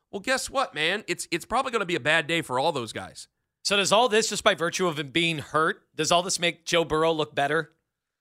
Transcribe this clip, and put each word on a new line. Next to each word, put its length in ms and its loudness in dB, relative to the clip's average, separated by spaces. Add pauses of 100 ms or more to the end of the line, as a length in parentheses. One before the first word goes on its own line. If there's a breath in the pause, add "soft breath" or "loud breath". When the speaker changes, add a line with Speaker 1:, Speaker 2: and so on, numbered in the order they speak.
(100)
Speaker 1:
well, 80 -10
guess 320 -2
what, 240 -2
man? 320 -2
It's, 240 -6
it's 140 -4
probably 260 -2
gonna 160 -2
be 80 -2
a 60 -2
bad 260 2
day 160 -2
for 160 -4
all 140 2
those 200 -6
guys. 360 -14 (340)
Speaker 2:
So 140 0
does 160 2
all 160 6
this, 220 2
just 120 -6
by 140 4
virtue 320 0
of 100 -2
him 140 -6
being 260 0
hurt, 560 -2
does 160 -2
all 140 4
this 160 -4
make 240 -2
Joe 200 2
Burrow 280 2
look 240 -4
better? 360 -2 (480)